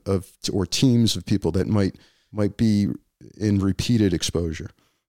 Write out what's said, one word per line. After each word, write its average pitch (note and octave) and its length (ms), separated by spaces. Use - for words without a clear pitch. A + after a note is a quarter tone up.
of, G2 260
or F#2+ 120
teams A#2+ 500
of F2+ 100
people G2 280
that F#2 140
might, G2+ 300
might G#2 240
be G#2 320
in G#2 220
repeated G2 540
exposure? E2 560